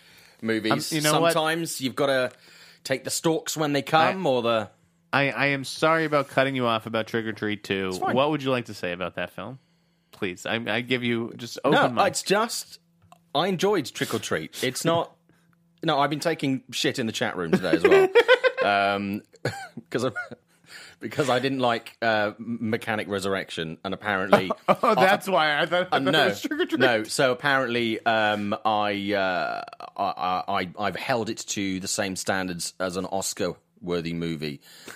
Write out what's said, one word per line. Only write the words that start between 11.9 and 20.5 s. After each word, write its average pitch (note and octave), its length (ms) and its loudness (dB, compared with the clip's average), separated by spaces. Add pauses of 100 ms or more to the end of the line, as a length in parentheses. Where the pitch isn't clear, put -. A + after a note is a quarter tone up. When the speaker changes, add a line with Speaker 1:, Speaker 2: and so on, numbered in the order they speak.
Speaker 1:
No, A2 80 2
Speaker 2:
mic. G2 80 4
Speaker 1:
it's - 120 -6
just, - 560 -2 (560)
I D#3+ 120 2
enjoyed F#3+ 380 2
Trick - 300 -4
or A2 40 0
Treat. - 440 -4
It's C3 200 -4
not, E3 280 0 (380)
<laughs> - 340 -20
no, D#3 160 2
I've C#3+ 100 4
been D3+ 100 -4
taking D3 520 -2
shit C3 260 0
in B2 80 -2
the A2 60 -2
chat A2 260 -2
room E2+ 140 -2
today - 200 2
as E3 120 2
well. F#4+ 300 6
<laughs> A4+ 60 8 (440)
Um, G3+ 580 2 (340)
<laughs> - 360 -16
'cause A#2+ 120 -2
I've B2+ 120 -2 (840)